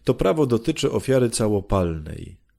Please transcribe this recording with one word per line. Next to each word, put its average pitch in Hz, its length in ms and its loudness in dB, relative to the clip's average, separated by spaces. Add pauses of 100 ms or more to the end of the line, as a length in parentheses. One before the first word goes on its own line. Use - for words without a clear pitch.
To 123 100 2
prawo 160 320 2
dotyczy 127 440 0
ofiary 123 400 2
całopalnej. 90 1040 -2 (220)